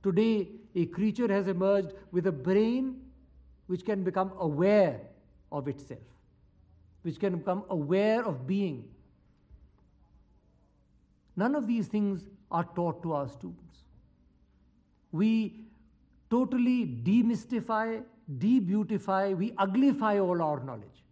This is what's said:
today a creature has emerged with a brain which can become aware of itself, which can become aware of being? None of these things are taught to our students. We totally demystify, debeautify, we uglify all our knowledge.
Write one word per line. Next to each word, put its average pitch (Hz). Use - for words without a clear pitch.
today 202
a 170
creature 214
has 196
emerged 196
with 175
a 190
brain 220
which 180
can 202
become 190
aware 170
of 143
itself, 135
which 165
can 185
become 185
aware 196
of 131
being? 175
None 226
of 269
these 226
things 202
are 170
taught 170
to 165
our 143
students. -
We 220
totally 247
demystify, 220
debeautify, 196
we 214
uglify 208
all 180
our 151
knowledge. 113